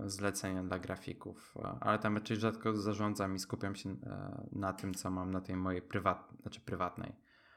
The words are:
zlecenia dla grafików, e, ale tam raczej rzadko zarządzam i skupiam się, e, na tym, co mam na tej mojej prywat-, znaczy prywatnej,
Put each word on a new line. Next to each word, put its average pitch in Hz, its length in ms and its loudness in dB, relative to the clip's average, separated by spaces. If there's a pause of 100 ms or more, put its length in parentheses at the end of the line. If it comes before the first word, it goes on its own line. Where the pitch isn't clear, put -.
zlecenia 98 580 2
dla 92 160 0
grafików, - 800 -6
e, 95 220 -2
ale 107 200 4
tam 107 180 4
raczej 107 200 2
rzadko 110 400 2
zarządzam 104 580 2
i 95 40 -2
skupiam 98 360 -2
się, - 140 -6
e, 98 640 -6
na 98 220 2
tym, 95 200 -4
co 92 180 -2
mam 92 200 0
na 92 100 2
tej 92 140 -4
mojej 92 260 2
prywat-, - 600 0
znaczy - 200 -10
prywatnej, - 540 -4 (420)